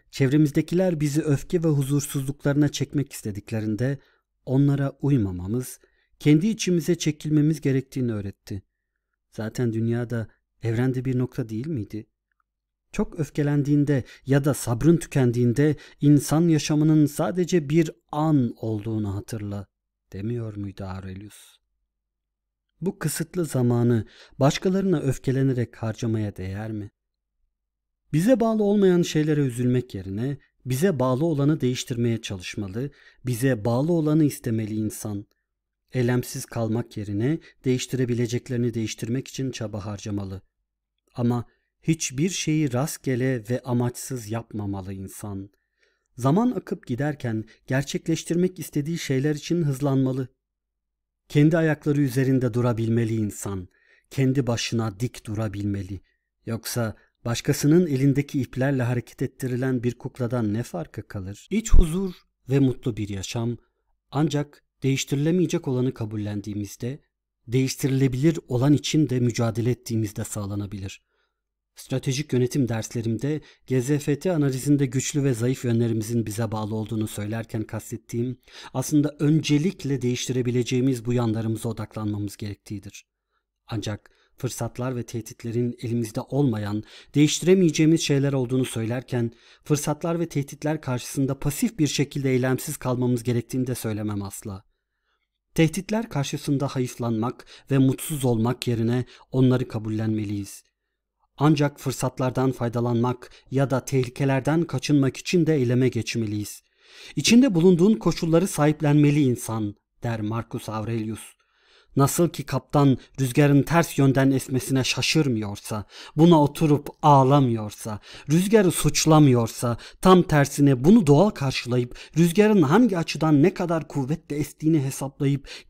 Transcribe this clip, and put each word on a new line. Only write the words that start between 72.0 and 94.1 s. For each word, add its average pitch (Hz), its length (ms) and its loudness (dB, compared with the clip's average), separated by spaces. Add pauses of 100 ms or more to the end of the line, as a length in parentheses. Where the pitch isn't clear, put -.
yönetim 123 360 0
derslerimde 113 720 -4 (260)
G 131 140 0
Z 120 60 -4
F 147 320 0
T 185 140 -2
analizinde 143 540 2
güçlü 131 380 -2
ve 135 100 2
zayıf 123 300 -2
yönlerimizin 117 640 0
bize 107 260 -6
bağlı 107 220 -6
olduğunu 107 340 -4
söylerken 110 540 -6
kastettiğim 120 760 -8 (360)
aslında 147 440 0
öncelikle 147 840 0
değiştirebileceğimiz 123 1040 0
bu 120 80 -2
yanlarımıza 113 560 -2
odaklanmamız 104 680 -6
gerektiğidir. 101 720 -12 (600)
Ancak 107 440 -8 (260)
fırsatlar 123 600 -6
ve 120 60 -6
tehditlerin 120 800 -6
elimizde 120 380 -4
olmayan, 107 640 -2 (320)
değiştiremeyeceğimiz 160 880 4
şeyler 139 320 0
olduğunu 131 320 0
söylerken 117 680 -4 (320)
fırsatlar 156 560 -2
ve 165 80 -2
tehditler 147 520 -4
karşısında 135 580 -4
pasif - 400 -2
bir 151 80 2
şekilde 139 440 -2
eylemsiz 127 460 -2
kalmamız 123 460 -2
gerektiğini 120 440 -2
de 127 80 -4
söylemem 104 480 -6